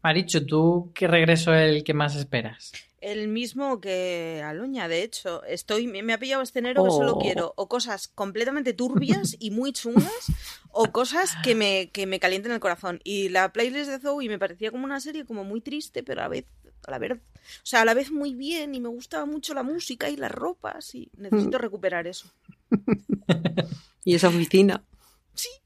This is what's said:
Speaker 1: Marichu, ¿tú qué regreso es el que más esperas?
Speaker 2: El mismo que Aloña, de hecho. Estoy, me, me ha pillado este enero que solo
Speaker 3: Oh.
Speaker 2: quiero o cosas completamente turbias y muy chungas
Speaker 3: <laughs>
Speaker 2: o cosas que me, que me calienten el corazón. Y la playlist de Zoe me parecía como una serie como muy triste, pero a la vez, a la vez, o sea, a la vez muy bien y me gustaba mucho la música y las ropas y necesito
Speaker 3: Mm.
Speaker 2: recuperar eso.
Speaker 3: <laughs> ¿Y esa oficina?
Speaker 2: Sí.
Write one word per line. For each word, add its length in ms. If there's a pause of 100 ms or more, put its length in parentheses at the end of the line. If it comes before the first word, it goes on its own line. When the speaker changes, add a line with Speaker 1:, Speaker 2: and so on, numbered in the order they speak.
Speaker 1:
Marichu, 420
¿tú 500
qué 140
regreso 460
es 200
el 100
que 100
más 220
esperas? 560 (280)
Speaker 2:
El 280
mismo 520
que 640
Aloña, 440
de 160
hecho. 400
Estoy, 420
me, 160
me 100
ha 60
pillado 240
este 160
enero 260
que 60
solo 240
Speaker 3:
Oh. 60
Speaker 2:
quiero 360
o 120
cosas 400
completamente 680
turbias 640
y 140
muy 200
chungas 600 (100)
Speaker 3:
<laughs> 300
Speaker 2:
o 180
cosas 540
que 100
me, 380
que 160
me 100
calienten 320
el 80
corazón. 460
Y 240
la 240
playlist 360
de 120
Zoe 280
me 120
parecía 320
como 120
una 140
serie 260
como 200
muy 160
triste, 420
pero 200
a 20
la 40
vez, 180 (420)
a 20
la 80
vez, 140
o 60 (440)
sea, 200
a 20
la 100
vez 160
muy 240
bien 400
y 60
me 80
gustaba 380
mucho 280
la 80
música 480
y 60
las 160
ropas 640
y 200
necesito 420
Speaker 3:
Mm. 20
Speaker 2:
recuperar 480
eso. 200 (420)
Speaker 3:
<laughs> 1300
¿Y 120
esa 120
oficina? 540 (520)
Speaker 2:
Sí. 160 (160)